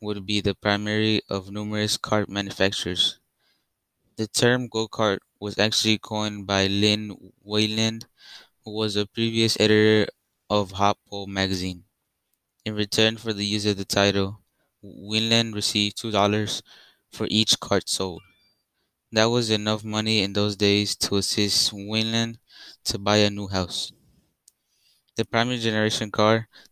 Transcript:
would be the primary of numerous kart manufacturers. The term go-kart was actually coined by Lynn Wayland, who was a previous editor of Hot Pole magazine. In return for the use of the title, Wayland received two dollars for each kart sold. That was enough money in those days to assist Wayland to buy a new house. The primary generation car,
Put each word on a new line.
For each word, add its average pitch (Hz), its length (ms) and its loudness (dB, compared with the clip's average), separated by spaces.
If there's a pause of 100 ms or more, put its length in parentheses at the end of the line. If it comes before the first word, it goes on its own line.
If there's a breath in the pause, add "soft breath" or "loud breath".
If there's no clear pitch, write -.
would 104 240 -6
be 104 160 0
the 98 140 0
primary 107 760 0
of 98 200 -6
numerous 104 460 -4
kart 107 320 -2
manufacturers. 98 920 -2 (960)
The 110 100 -2
term 123 400 2
go-kart 110 520 -2 (200)
was 104 180 -8
actually 107 400 2
coined 107 480 -6
by 98 220 2
Lynn 104 500 0 (240)
Wayland, 107 640 -2 (580 loud breath)
who 107 100 -12
was 107 220 -2
a 104 120 0
previous 113 520 0
editor 107 520 6 (400)
of 101 220 2
Hot 101 240 2 (120)
Pole 101 160 -12
magazine. 95 600 -4 (800)
In 110 120 -8
return 110 420 0
for 113 160 -6
the 101 100 -6
use 104 220 -2
of 104 120 0
the 95 80 -6
title, 101 560 0 (420)
Wayland 110 720 -2
received 104 420 -2
two 113 140 -8
dollars 104 500 2 (500 soft breath)
for - 200 -6
each - 280 2
kart - 300 -2
sold. 92 320 -6 (920)
That 110 200 4
was 120 180 2
enough 107 340 0
money 107 380 0
in 98 120 -2
those 101 220 0
days 101 420 2
to - 180 -2
assist - 580 0
Wayland 110 640 -4 (480 loud breath)
to - 140 -4
buy 101 180 2
a 104 140 4
new 101 160 -8
house. 92 440 -4 (1200)
The 113 100 -2
primary 120 320 0
generation 110 540 -2
car, 110 360 2 (240 loud breath)